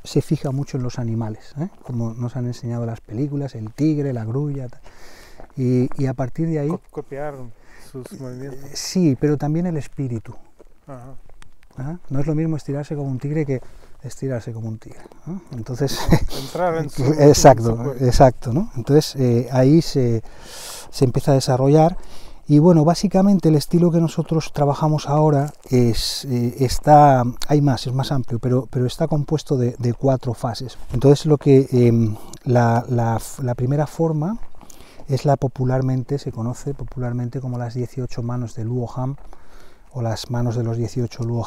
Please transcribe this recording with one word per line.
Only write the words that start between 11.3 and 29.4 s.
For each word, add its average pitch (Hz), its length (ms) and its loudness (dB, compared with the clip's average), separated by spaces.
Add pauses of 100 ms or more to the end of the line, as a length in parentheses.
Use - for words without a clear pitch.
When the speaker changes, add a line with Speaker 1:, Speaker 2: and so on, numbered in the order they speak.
Speaker 1:
Ajá. 147 240 -8 (100)
No 147 100 0
es 143 80 0
lo 156 80 0
mismo 160 200 0
estirarse 143 400 -6
como 139 140 -6
un 127 100 -4
tigre 147 260 -4
que 131 160 -2 (400)
estirarse 123 520 -8
como 113 160 -8
un 113 100 -8
tigre, - 220 -18 (240)
¿no? 185 160 -10 (100)
Entonces, 131 480 -4 (200)
<laughs> - 220 0
Speaker 2:
Entrar 165 360 -2
en 151 120 -4
su, 139 140 -4
Speaker 1:
exacto, 135 680 8
Speaker 2:
en 113 60 0
su 117 60 -6
cuerpo. 131 220 -2
Speaker 1:
exacto, 123 480 6
¿no? 196 240 0
Entonces, 139 400 2
eh, 123 340 2
ahí 135 300 6
se, 120 420 0 (680)
se - 140 -2
empieza 135 280 2
a 139 40 4
desarrollar 139 640 4 (500)
y, 147 120 6
bueno, 165 240 6
básicamente 190 680 4
el 156 60 6
estilo 170 360 2
que 170 100 2
nosotros 160 520 -2
trabajamos 147 540 0
ahora 147 460 2 (160)
es, 120 560 2
eh, 120 340 0
está, 139 640 6 (240)
hay 147 140 4
más, 139 240 2
es 127 80 -4
más 135 180 -2
amplio, 120 280 -2
pero, 127 320 0
pero 127 160 0
está 156 200 -4
compuesto 147 480 -2